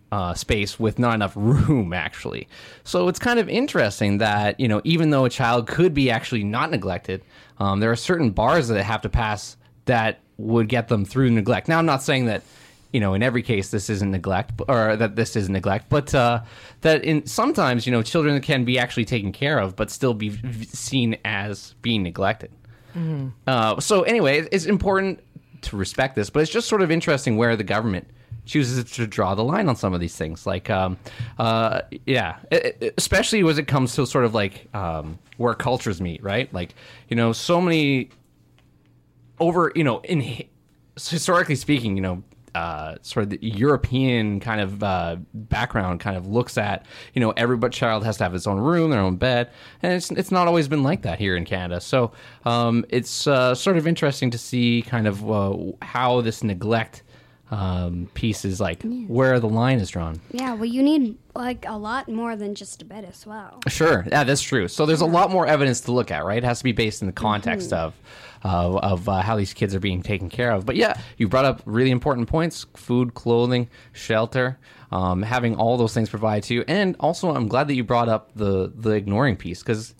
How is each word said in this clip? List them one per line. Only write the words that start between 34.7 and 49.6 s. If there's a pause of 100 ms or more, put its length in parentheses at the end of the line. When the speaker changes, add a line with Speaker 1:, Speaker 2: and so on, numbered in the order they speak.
Speaker 1:
um, (200)
where
cultures
meet,
right?
Like, (340)
you
know,
so
many (1300)
over,
you
know,
in
hi-, (480)
historically
speaking,
you
know, (320)
uh,
sort
of
the
European
kind
of,
uh, (160)
background
kind
of
looks
at, (300)
you
know,
every
but
child
has
to
have
its
own
room,
their
own
bed, (320)